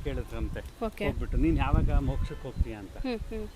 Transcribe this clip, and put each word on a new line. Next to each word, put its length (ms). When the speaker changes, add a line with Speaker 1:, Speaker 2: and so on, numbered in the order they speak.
Speaker 1:
ಕೇಳಿದ್ರಂತೆ. 800
Speaker 2:
ಓಕೆ. 200
Speaker 1:
ಹೋಗ್ಬಿಟ್ಟು, 320
"ನೀನ್ 200
ಯಾವಾಗ 340
ಮೋಕ್ಷಕ್ಕೆ 520
ಹೋಗ್ತೀಯ?" 300
ಅಂತ. 240
Speaker 2:
ಹ್ಮ್, 220
ಹ್ಮ್. 360